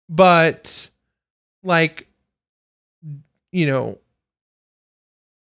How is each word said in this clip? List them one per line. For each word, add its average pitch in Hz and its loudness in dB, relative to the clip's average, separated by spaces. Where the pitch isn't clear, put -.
but, 165 0
like, 165 -2
you 175 0
know, 120 -4